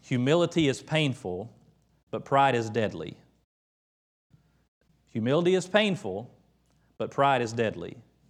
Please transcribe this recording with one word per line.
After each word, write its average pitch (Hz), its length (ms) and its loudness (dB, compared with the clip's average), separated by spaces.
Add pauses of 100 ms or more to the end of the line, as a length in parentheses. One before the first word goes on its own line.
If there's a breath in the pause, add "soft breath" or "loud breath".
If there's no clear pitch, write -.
"Humility 156 640 2
is 127 140 -2
painful, 120 680 -2 (600)
but 110 160 -8
pride 139 280 4
is 113 140 -2
deadly." 104 480 -4 (1900)
Humility 147 460 0
is 180 120 -2
painful, 135 640 0 (680)
but 110 120 -4
pride 139 300 2
is 117 120 -2
deadly. 98 440 -4 (340)